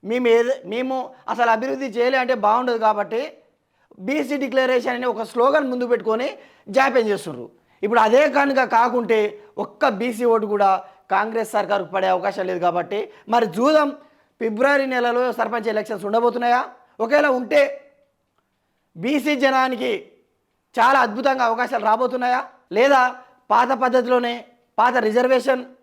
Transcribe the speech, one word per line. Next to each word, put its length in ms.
మేము 180
ఏది, 180
మేము 240
అసలు 240
అభివృద్ధి 400
చేయలే 260
అంటే 120
బాగుండదు 400
కాబట్టి 340
బీసీ 340
డిక్లరేషన్ 560
అని 140
ఒక 180
స్లోగన్ 400
ముందు 220
పెట్టుకొని 360
జాప్యం 360
చేస్తున్నారు. 340
ఇప్పుడు 220
అదే 160
కనుక 240
కాకుంటే 420
ఒక్క 240
బీసీ 320
ఓటు 200
కూడా 180
కాంగ్రెస్ 420
సర్కారుకు 380
పడే 200
అవకాశం 360
లేదు. 160
కాబట్టి 320
మరి 140
చూద్దాం, 340
ఫిబ్రవరి 540
నెలలో 280
సర్పంచ్ 360
ఎలక్షన్స్ 340
ఉండబోతున్నాయా? 520
ఒకవేళ 240
ఉంటే 240
బీసీ 300
జనానికి 480
చాలా 280
అద్భుతంగా 440
అవకాశాలు 400
రాబోతున్నాయా, 500
లేదా 220
పాత 180
పద్ధతిలోనే 520
పాత 160
రిజర్వేషన్ 540